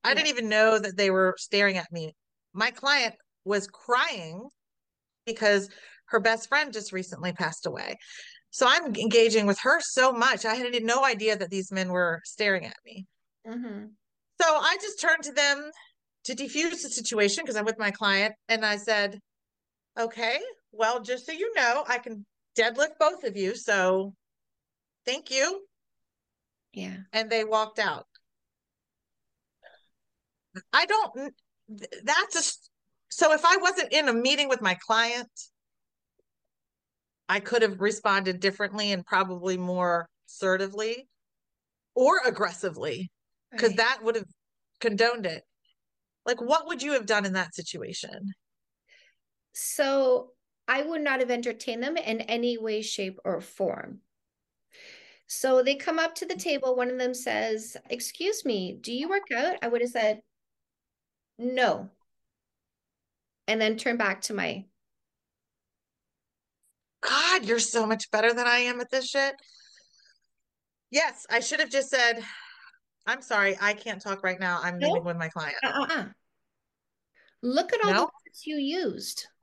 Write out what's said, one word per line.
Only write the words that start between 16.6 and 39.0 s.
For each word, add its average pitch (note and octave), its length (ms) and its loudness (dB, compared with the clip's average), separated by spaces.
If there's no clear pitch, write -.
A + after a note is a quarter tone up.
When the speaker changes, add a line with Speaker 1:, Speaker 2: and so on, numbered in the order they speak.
Speaker 1:
the C4+ 60 -10
situation, A3 560 0
'cause A#3+ 120 -4
I'm G#3 80 -2
with A3 140 -2
my G#3 120 0
client. G3+ 460 2
And A3 160 0
I G#3 120 2
said, G#3 440 0
"Okay, A3+ 420 -2
well, A3+ 300 2
just B3 260 -6
so D#4+ 60 -8
you G#4 220 -4
know, C4+ 340 2
I A#3+ 100 0
can A3+ 260 -12
deadlift B3 440 2
both D#4+ 260 2
of G3 120 -4
you. G3+ 200 -2
So F#3+ 580 2
thank C4 280 -6
you." E4+ 340 0
Speaker 2:
Yeah. F#3+ 300 -12
Speaker 1:
And A3 180 -2
they A3 140 2
walked G#3+ 340 0
out. F#3+ 300 -4
I D#4+ 140 4
don't, D4 480 -2
th-, - 340 -16
that's E4+ 320 0
a E4+ 60 2
s-, - 300 -6
so D#4 220 6
if D#4 120 2
I F4+ 140 8
wasn't F4 340 0
in D4 160 4
a A#3+ 40 2
meeting C4+ 360 2
with B3 120 2
my F#3 140 0
client, A#3 560 0
I G3 100 2
could A3+ 240 2
have G3 180 0
responded G3 600 0
differently G3+ 500 -2
and F3+ 160 -2